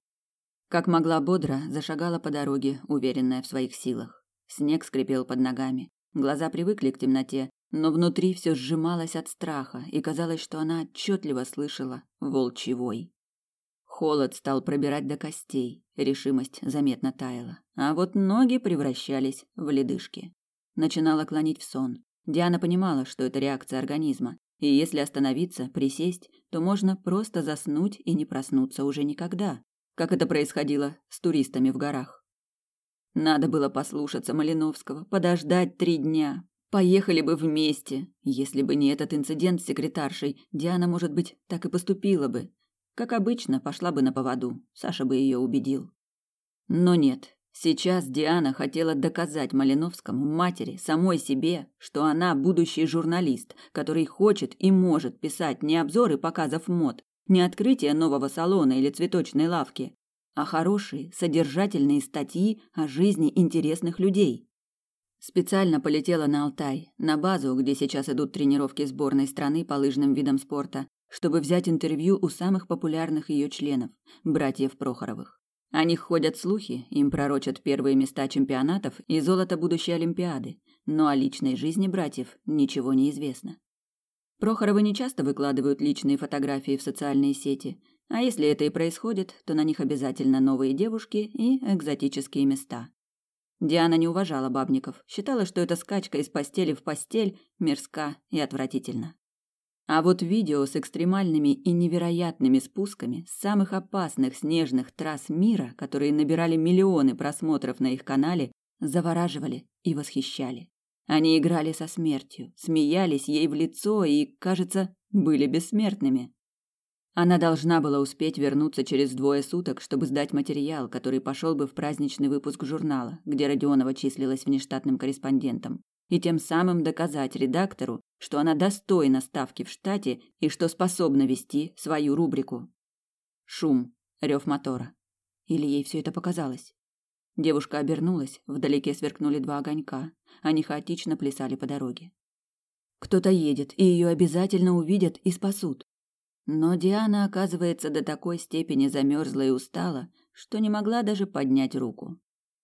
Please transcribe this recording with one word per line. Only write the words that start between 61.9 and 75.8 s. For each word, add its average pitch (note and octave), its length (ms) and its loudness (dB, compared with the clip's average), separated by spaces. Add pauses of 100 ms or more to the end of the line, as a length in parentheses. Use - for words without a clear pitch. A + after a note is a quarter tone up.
статьи F3 580 -2 (140)
о D#3 140 -2
жизни D#3+ 480 2
интересных E3 640 2
людей. F#3 500 2 (720)
Специально F3+ 600 2
полетела D3+ 460 0
на D3 200 2
Алтай, C#3+ 520 -6
на D3+ 200 0
базу, D3 380 0
где C3+ 200 2
сейчас C#3 340 -2
идут C3+ 240 -2
тренировки C#3+ 500 2
сборной C#3 440 0
страны D3 360 -2
по C#3+ 120 -4
лыжным C#3 400 2
видам C3+ 240 2
спорта, C#3 480 -6 (200)
чтобы E3 320 0
взять F3 300 2
интервью E3 500 2
у E3+ 100 0
самых F#3 380 -2
популярных D#3+ 600 -2
её D3 180 0
членов, C#3 440 -2 (320)
братьев C#3 520 0
Прохоровых. - 640 -8 (340)
О D#3+ 120 2